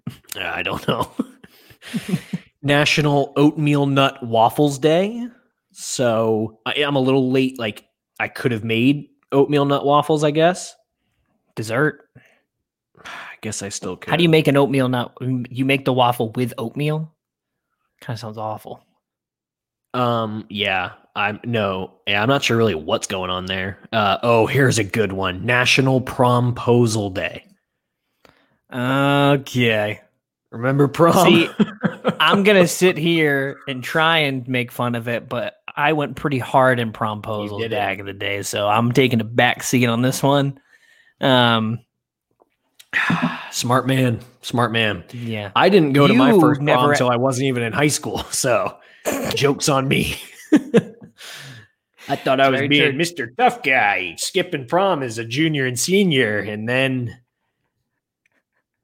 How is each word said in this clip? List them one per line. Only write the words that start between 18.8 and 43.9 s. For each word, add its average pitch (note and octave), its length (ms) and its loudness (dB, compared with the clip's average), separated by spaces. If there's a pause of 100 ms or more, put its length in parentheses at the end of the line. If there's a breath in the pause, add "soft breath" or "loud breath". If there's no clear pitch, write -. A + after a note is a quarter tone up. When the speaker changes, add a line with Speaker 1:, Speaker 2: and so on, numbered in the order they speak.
Speaker 1:
Um, A2+ 540 -2
yeah, F#2+ 440 -2 (240)
I'm, G#2 280 -2
no, G2+ 500 -4 (120)
yeah, G2+ 160 0
I'm A2+ 60 0
not C#3 140 2
sure A#2 140 0
really A2+ 180 2
what's D#2+ 320 -4
going F#2 240 -4
on F#2 160 -6
there. F#2 320 -6 (140)
Uh, G#2 300 2
oh, A#2 240 6
here's B2+ 320 2
a G#2+ 60 0
good G2 280 -2
one. F#2 320 -4
National B2+ 560 2
Promposal A#2+ 1120 2
Day. E2+ 340 -8 (1300 soft breath)
Speaker 2:
Okay. B2+ 1300 0 (500)
Speaker 1:
Remember C3+ 380 0
prom? E3+ 380 4
Speaker 2:
See, E3+ 220 6 (340)
Speaker 1:
<laughs> - 380 -4
Speaker 2:
I'm F3 220 4
gonna F#3+ 240 6
sit F3+ 300 0
here D3 640 0 (100)
and B2+ 160 -8
try D#3+ 340 2
and C3+ 300 -2
make B2 240 -2
fun A#2+ 220 -2
of A#2 140 -6
it, A#2 200 -4
but A2+ 280 -8 (200)
I D3+ 160 2
went C#3+ 240 -4
pretty C3+ 220 -4
hard C3 420 2
in A2+ 120 -4
promposals G#2 600 -6
Speaker 1:
You G#2 160 -6
did A2 40 -6
it. A2 40 -4
Speaker 2:
back G2 220 -4
in G2 80 -12
the G2 60 -10
day, G2+ 300 -6
so G#2 260 -4
I'm A#2 240 2
taking B2 280 4
a A2 40 -2
back A#2+ 380 0
seat B2 240 2
on A#2 160 0
this C3 200 -2
one. C#3 360 2 (600 soft breath)
Um, A#2 600 2 (1120)
Speaker 1:
<sighs> - 560 -4
Smart B2 360 0
man. B2+ 340 0 (220)